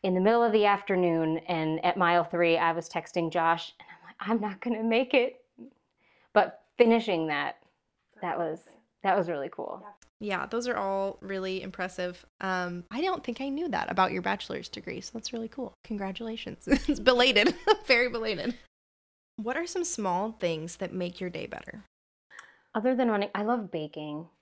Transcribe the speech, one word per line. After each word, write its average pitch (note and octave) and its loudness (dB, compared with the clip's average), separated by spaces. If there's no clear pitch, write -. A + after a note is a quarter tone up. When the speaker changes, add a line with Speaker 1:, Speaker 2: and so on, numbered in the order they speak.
Speaker 1:
in F#3 2
the F#3 2
middle A3+ 6
of A3+ 4
the G#3 6
afternoon, E3+ 2
and D#3+ -2
at F3 2
mile F3 4
three, E3+ 2
I E3 2
was E3 -4
texting E3+ -4
Josh, E3 0
and - -20
I'm - -20
like, - -20
"I'm A3+ 2
not G3+ -6
gonna A3 -2
make A#3+ 2
it." B3+ 2
But F#3 2
finishing A3+ 6
that, C#3+ -2
Speaker 2:
That's - -14
Speaker 1:
that F3 -2
was, E3 -4
Speaker 2:
amazing. - -20
Speaker 1:
that G3 4
was E3+ 0
really D3 -4
cool. - -10
Speaker 2:
Yeah. G#3 -18
Speaker 3:
Yeah, G3 -4
those A#3 -4
are A#3+ -2
all G3 -2
really F#3+ -6
impressive. F3+ -8
Um, F3+ -4
I A#3 -6
don't F#4 -2
think A#3+ -8
I C#4 -4
knew D#4 -4
that - -2
about F#3 2
your F3+ -4
bachelor's - -6
degree, - -12
so - -16
that's - -10
really A3+ -8
cool. A#3+ -10
Congratulations. A3 -8
<laughs> C4+ 2
It's C#4+ 0
belated, A#3+ 6
<laughs> - 4
very B3 4
belated. A3 -4
What A#3 -4
are E4+ -2
some F4 -4
small G3+ -2
things E3+ -4
that F3+ -6
make F3+ -6
your F#3 -4
day F3 -8
better? - -14
Speaker 1:
Other A#3+ 2
than B3 2
running, G3+ 0
I G3+ -2
love A3 -2
baking. D3+ -8